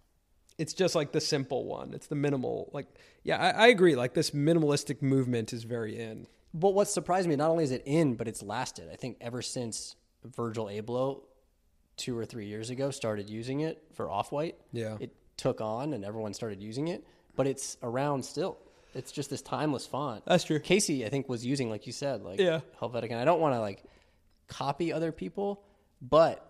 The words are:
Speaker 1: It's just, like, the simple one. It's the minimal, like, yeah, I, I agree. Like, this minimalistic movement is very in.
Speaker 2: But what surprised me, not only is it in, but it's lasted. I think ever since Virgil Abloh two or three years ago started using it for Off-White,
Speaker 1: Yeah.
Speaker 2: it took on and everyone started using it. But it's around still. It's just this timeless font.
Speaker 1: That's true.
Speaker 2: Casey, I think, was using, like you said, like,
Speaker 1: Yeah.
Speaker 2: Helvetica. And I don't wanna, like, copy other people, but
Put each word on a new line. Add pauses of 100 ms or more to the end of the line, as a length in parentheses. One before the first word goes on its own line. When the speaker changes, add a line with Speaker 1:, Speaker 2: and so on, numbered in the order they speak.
(580)
Speaker 1:
It's
just,
like,
the
simple
one.
It's
the
minimal,
like, (380)
yeah,
I,
I
agree.
Like,
this
minimalistic
movement
is
very
in. (260)
Speaker 2:
But
what
surprised
me,
not
only
is
it
in,
but
it's
lasted.
I
think
ever
since (280)
Virgil
Abloh (760)
two
or
three
years
ago
started
using
it (120)
for
Off-White, (160)
Speaker 1:
Yeah.
Speaker 2:
it (240)
took
on
and
everyone
started
using
it. (300)
But
it's
around
still. (360)
It's
just
this
timeless
font.
Speaker 1:
That's
true.
Speaker 2:
Casey,
I
think,
was
using,
like
you
said,
like,
Speaker 1:
Yeah. (180)
Speaker 2:
Helvetica.
And
I
don't
wanna,
like, (640)
copy
other
people, (380)
but